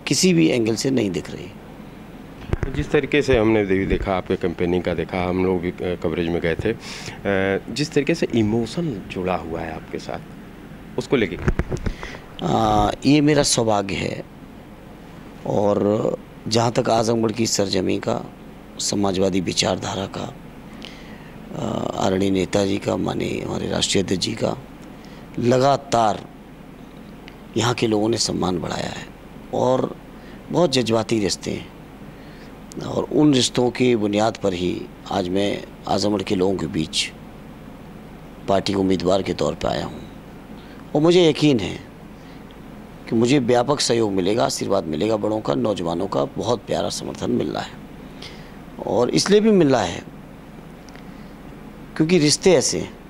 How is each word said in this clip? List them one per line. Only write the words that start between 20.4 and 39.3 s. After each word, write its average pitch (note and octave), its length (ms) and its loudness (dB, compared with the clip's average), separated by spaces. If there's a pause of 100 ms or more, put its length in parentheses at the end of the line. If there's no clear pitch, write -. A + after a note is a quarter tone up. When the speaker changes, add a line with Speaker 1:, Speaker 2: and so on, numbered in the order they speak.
Speaker 1:
अ, - 420 -4
आदरणीय G2 320 4
नेताजी G2 480 2
का, G2+ 200 0
माननीय F2+ 440 -2
हमारे F#2 280 -4
राष्ट्रीय F2+ 340 2
अध्यक्ष F#2 220 -2
जी A2+ 80 -2
का, A2+ 240 -2 (800)
लगातार A#2+ 840 4 (1300)
यहाँ A#2+ 160 2
के A#2 140 0
लोगों G#2+ 220 2
ने A#2 80 2
सम्मान F2 420 0
बढ़ाया D2+ 300 -4
है - 160 -10 (480)
और B2+ 420 2 (560)
बहुत E3 200 4
जज्बाती A2+ 480 2
रिश्ते - 320 0
हैं - 220 -8 (1120)
और - 180 -2
उन D3+ 300 6
रिश्तों B2 380 4
की B2 240 4
बुनियाद G#2 420 2
पर G2 160 0
ही F2 280 0 (300)
आज F#2+ 180 0
मैं G2+ 340 0 (240)
आजमगढ़ G2+ 340 2
के G2+ 140 -2
लोगों F#2 220 2
के D#2 100 -2
बीच - 440 -2 (1400)
पार्टी G2 260 2
के G2 60 2
उम्मीदवार F#2+ 420 2
के F#2 120 0